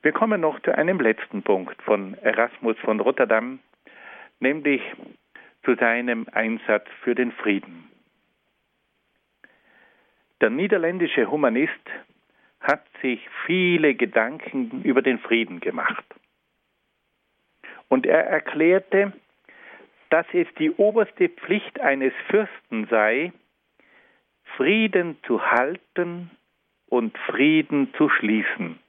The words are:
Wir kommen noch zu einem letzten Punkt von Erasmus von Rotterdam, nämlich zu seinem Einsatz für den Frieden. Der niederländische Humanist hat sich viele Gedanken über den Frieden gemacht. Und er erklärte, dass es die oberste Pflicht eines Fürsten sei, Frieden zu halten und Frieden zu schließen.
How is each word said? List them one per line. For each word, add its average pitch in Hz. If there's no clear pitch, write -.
Wir 151
kommen 214
noch 156
zu -
einem 175
letzten 110
Punkt 92
von 98
Erasmus -
von 107
Rotterdam, 120
nämlich 143
zu 127
seinem 117
Einsatz 110
für 123
den 123
Frieden. 98
Der 110
niederländische 170
Humanist 131
hat 147
sich 123
viele 175
Gedanken 120
über 123
den 123
Frieden 113
gemacht. -
Und 131
er -
erklärte, 185
dass 165
es 175
die 156
oberste 202
Pflicht -
eines 135
Fürsten 151
sei, 117
Frieden 190
zu 117
halten 175
und 117
Frieden 143
zu 151
schließen. 101